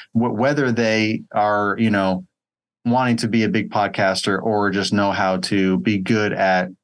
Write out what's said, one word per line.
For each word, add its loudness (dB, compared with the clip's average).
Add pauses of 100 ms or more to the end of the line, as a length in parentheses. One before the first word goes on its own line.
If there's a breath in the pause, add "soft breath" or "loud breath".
(140 loud breath)
wh-, 0
whether 0
they 0 (120)
are, 0
you 2
know, 0 (600)
wanting 2
to -2
be 2
a 0
big -2
podcaster 0
or 0
just -2
know 2
how 0
to 0
be 0
good 0
at, 0 (140)